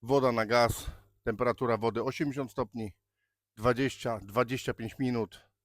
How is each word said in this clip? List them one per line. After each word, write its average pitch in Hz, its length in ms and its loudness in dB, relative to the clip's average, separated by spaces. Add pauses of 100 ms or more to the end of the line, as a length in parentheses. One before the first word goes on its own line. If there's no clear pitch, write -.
Woda 131 300 2
na 113 140 2
gaz. 117 400 2 (380)
Temperatura 117 540 0
wody 113 260 0
osiemdziesiąt 135 480 -4
stopni. 113 420 -6 (640)
Dwadzieścia, 120 600 0
dwadzieścia 120 540 -2
pięć - 260 -10
minut. 120 500 -2 (160)